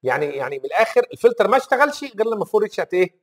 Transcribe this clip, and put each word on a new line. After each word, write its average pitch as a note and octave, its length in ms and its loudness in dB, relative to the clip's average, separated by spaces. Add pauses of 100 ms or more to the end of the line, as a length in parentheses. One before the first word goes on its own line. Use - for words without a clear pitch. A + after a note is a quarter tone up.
يعني، C3 240 -2
يعني C#3 320 -8
من C3 60 -12
الآخر G#3+ 480 0
الفلتر A3+ 360 2
ما B3 80 4
اشتغلش C#4+ 480 0
غير A3 220 -4
لما G#3+ 180 -4
فور G#3 200 0
اتش G3+ 160 -6
هت E3 140 -6
ايه؟ F3+ 280 2